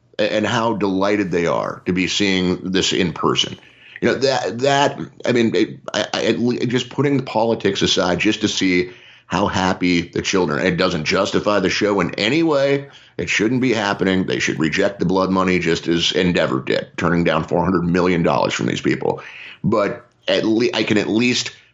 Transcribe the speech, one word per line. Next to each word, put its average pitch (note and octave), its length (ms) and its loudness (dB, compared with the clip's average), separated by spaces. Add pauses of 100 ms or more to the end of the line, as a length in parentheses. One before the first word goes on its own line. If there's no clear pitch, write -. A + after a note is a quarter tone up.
(180)
a-, G#2 140 0
and G#2+ 120 0
how A2+ 300 0
delighted G2 560 0
they E2+ 160 0
are G#1+ 400 -2
to F2+ 60 0
be F2+ 160 0
seeing F#2 640 0
this F2+ 200 0
in F2 200 0
person. - 440 0 (440)
You - 80 2
know, F#2+ 80 2
that, A2 420 0
that, C#3 400 2 (260)
I - 60 0
mean, A2+ 240 2
it, G2+ 240 0 (160)
I, G#2 180 -2
I, - 100 -4
it, A#2+ 440 0
just B2 240 -2
putting C#3 280 0
the C3 40 -2
politics A2+ 600 0
aside F2+ 360 2
just G#2 220 0
to G#2 80 0
see F2+ 420 0 (360)
how F#2 200 0
happy F2+ 640 0
the - 120 -4
children, D#2+ 460 0
it F2 100 0
doesn't E2+ 280 -2
justify G2 560 0
the F#2 100 0
show G2+ 300 0
in E2+ 160 -2
any C3+ 260 0
way. C#3 480 0 (260)
It - 140 -6
shouldn't A#2 320 0
be B2+ 100 2
happening. G2 540 0
They B1 120 -2
should - 200 -2
reject F#2+ 400 0
the F2+ 80 0
blood F#2 240 2
money F#2 280 2
just E2 280 -2
as E2 260 0
Endeavor E2 480 0
did, - 360 -2
turning E2+ 280 0
down D#2+ 200 0
four E2+ 180 0
hundred F2 200 0
million F2 400 2
dollars B1 320 2
from A#1 120 -2
these - 140 -2
people. - 420 -2 (400)
But G2+ 440 -2 (220)
at F#2 160 2
le-, A2+ 300 2
I A2+ 80 0
can A2 160 0
at E2+ 100 0
least A#2+ 420 0 (240)